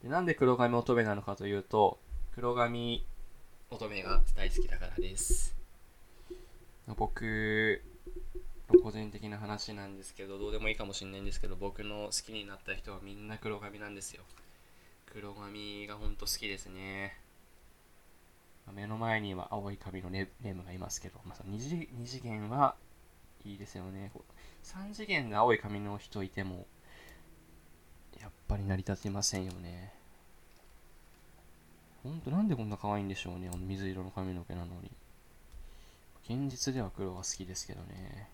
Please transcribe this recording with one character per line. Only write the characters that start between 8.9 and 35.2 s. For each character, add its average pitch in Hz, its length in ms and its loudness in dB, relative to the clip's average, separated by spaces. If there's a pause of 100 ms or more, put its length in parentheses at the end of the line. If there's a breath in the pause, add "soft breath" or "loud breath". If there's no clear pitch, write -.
人 107 180 -6
的 104 180 -10
な 104 100 -8
話 104 360 -6
な 101 120 -10
ん 98 100 -12
で 98 80 -14
す - 100 -14
け 98 120 -10
ど、 98 120 -10
ど 104 120 -4
う - 20 0
で 107 60 0
も 110 100 2
い 110 40 2
い 110 40 0
か 110 80 -4
も 98 80 -6
し 98 120 -6
れ 95 60 -8
な 98 80 -8
い 98 40 -8
ん - 20 -8
で 98 80 2
す - 80 2
け 98 80 4
ど、 95 80 0
僕 101 260 -4
の 104 280 -6
好 - 20 -4
き - 200 -4
に 104 140 -8
な 101 80 -12
っ 95 100 -16
た 98 120 -6
人 - 160 -8
は 95 100 -8
み 98 120 -12
ん 104 120 -12
な 107 120 -8
黒 107 200 -4
髪 101 220 -10
な 104 80 -8
ん 101 80 -10
で 95 60 -10
す - 100 -10
よ。 92 100 -18 (920 loud breath)
黒 101 220 -12
髪 104 540 -10
が 104 80 -10
ほ 107 100 -2
ん 104 80 2
と 104 120 -6
好 - 60 -2
き - 140 -4
で 98 120 -4
す - 80 -12
ね。 95 520 -8 (1500)
ま 98 80 -16
あ、 101 40 -12
目 101 100 -6
の 107 100 -4
前 113 240 2
に 101 140 -2
は 90 160 -6
青 101 220 -4
い 98 40 -8
髪 92 260 -8
の 90 80 -8
レ-、 95 180 -2 (120)
レ 101 140 -6
ム 90 100 -10
が 90 80 -12
い 92 60 -10
ま 90 100 -8
す - 120 -6
け - 80 -12
ど、 - 160 -16
ま 87 80 -12
あ、 - 40 -14
そ - 60 -14
の 95 80 -10
二 104 80 -6
次-、 156 300 -4 (100)
二 120 80 -8
次 127 140 -10
元 107 280 -6
は 135 280 4 (680)
い 101 100 -12
い 95 40 -16
で 98 80 -12
す - 100 -18
よ 92 140 -8
ね。 98 240 -10
こ - 100 -14
う、 - 80 -20 (300 loud breath)
三 196 320 -12
次 214 120 -10
元 151 220 0
で 104 60 -4
青 113 180 8
い 107 60 6
髪 101 220 -4
の 104 180 -6
人 - 240 -6
い 95 60 -4
て 98 160 -4
も、 92 200 -6 (1600 loud breath)
や 104 80 -14
っ - 20 -14 (160)
ぱ 101 100 2
り 101 80 -2
成 98 120 2
り 95 100 -2
立 98 160 -2
ち 104 80 -2
ま 98 140 -2
せ - 140 2
ん 92 80 -2
よ 92 80 -6
ね。 87 380 -12 (2000)
ほ 127 60 -6
ん 160 100 -6
と 131 100 -6
な 175 100 4
ん 220 60 4
で 180 80 6
こ 113 80 -2
ん 107 80 -2
な 101 60 -2
可 104 160 -2
愛 104 80 2
い 98 40 0
ん 98 40 -2
で 95 80 -2
し - 100 -6
ょ 90 80 -6
う 90 60 -6
ね、 90 120 -6
あ 90 40 -4
の - 100 -4
水 95 220 -2
色 92 160 -4
の 92 80 -10
髪 92 200 -4
の 87 120 -6
毛 90 100 -8
な 87 100 -6
の - 20 -8 (140)
に。 - 120 -14 (1300 loud breath)